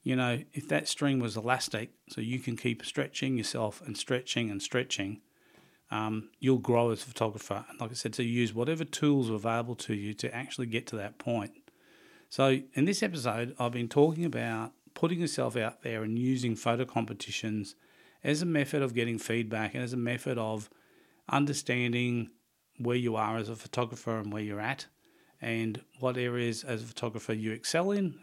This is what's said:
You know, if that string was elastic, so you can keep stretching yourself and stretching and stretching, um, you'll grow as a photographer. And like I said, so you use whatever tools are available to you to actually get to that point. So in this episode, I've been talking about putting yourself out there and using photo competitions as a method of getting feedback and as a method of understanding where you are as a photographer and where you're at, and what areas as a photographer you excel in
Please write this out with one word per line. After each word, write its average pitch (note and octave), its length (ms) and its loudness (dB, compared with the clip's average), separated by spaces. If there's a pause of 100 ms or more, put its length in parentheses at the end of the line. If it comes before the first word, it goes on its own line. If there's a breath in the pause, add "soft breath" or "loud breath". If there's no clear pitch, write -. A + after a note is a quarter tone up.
You C3 140 2
know, B2 260 2 (100)
if - 160 -6
that D3+ 200 0
string C3+ 320 2
was A2 160 -2
elastic, A#2 540 0 (180)
so - 120 -8
you A#2+ 200 -2
can B2 160 -4
keep A#2 280 -2
stretching C3+ 520 -2
yourself A2 480 -2
and G#2+ 120 -8
stretching B2 540 -2
and G2 100 -6
stretching, G#2+ 600 -2 (720 soft breath)
um, A2 380 -2 (100)
you'll B2+ 180 6
grow A#2+ 320 4
as G#2+ 120 -2
a - 40 -12
photographer. G#2+ 640 -4
And - 120 -18
like A2+ 100 -6
I B2 40 -12
said, A#2 200 -4
so - 80 -2
you A#2 80 0
use A#2 240 2
whatever D#3 300 0
tools C#3 460 4
are A2+ 40 0
available A#2 420 0
to - 180 -4
you G2+ 200 -4
to A#2 200 -4
actually B2+ 320 -6
get A2+ 220 -2
to - 80 -6
that G#2+ 220 -8
point. A2 340 -2 (800 loud breath)
So C3+ 300 4 (120)
in C#3 140 4
this G3 160 2
episode, B2 560 -2
I've A#2+ 140 0
been A#2+ 180 -2
talking D#3+ 340 6
about A#2 480 -2 (220)
putting E3+ 260 2
yourself B2+ 340 0
out A#2 280 -2
there A2+ 200 -4
and A2 160 0
using B2 380 2
photo A#2+ 300 2
competitions G#2+ 920 -4 (480 soft breath)
as D3 160 2
a F3+ 60 0
method D3 340 2
of C3 140 0
getting A#2 240 2
feedback A2 560 -2
and B2+ 100 -2
as B2 80 -4
a B2+ 60 -2
method A#2+ 400 0
of A2 320 -2 (580 soft breath)
understanding B2 1040 2 (480)
where B2 180 2
you A#2+ 200 2
are A2 200 0
as A2 140 -4
a A#2 40 -8
photographer A#2 640 -4
and G#2 140 -4
where G#2+ 100 -4
you're G#2 160 -6
at, A2 280 -4 (560 soft breath)
and A2+ 400 0 (180)
what B2+ 160 2
areas A#2+ 480 0
as A#2 180 -2
a A#2 40 -10
photographer A2+ 480 -4
you A2 180 0
excel E3 380 2
in G3 320 0